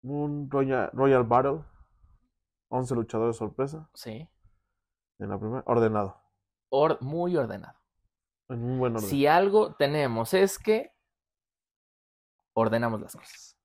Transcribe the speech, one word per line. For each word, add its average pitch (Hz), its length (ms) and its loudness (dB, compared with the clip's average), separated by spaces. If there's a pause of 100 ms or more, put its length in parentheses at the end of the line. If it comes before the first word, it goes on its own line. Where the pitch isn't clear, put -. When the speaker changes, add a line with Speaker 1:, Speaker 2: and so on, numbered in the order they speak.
Speaker 1:
Un 147 480 -6
Royal, 135 440 0
Royal 131 300 4
Battle. 131 400 2 (1040)
Once 127 260 -4
luchadores 117 440 -2
sorpresa. 143 560 -8
Speaker 2:
Sí. 120 360 -14 (880)
Speaker 1:
En 101 120 -10
la 101 100 -6
primera, 110 260 -6
ordenado. 110 560 2 (480)
Speaker 2:
Or-, 147 320 2
muy 170 360 -4
ordenado. 113 420 -6 (680)
Speaker 1:
En 117 140 -6
un 127 160 -4
buen 123 180 0
orden. 104 120 -4
Speaker 2:
Si 139 160 2
algo 196 500 4
tenemos 139 580 0
es 190 260 2
que 220 340 -2 (1600)
ordenamos 113 480 0
las - 140 -16
cosas. - 500 -20